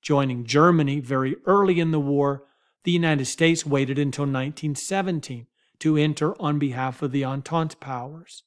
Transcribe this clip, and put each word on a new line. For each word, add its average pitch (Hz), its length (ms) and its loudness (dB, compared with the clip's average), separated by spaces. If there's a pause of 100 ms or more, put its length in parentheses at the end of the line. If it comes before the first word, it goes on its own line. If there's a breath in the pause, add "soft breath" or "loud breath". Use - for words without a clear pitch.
joining 135 420 0
Germany 147 560 4
very 131 360 -2 (100)
early 190 340 4
in 165 120 2
the 156 80 2
war. 139 460 0 (380 soft breath)
The 175 80 0
United 160 340 2
States 165 380 0
waited 139 360 0
until 143 260 -2
nineteen 139 480 -4
seventeen 165 720 -6 (320)
to 156 200 0
enter 151 440 0
on 147 160 0
behalf 131 460 -4
of 135 80 -2
the 139 120 -2
Entente 147 560 -4
Powers. 131 680 -14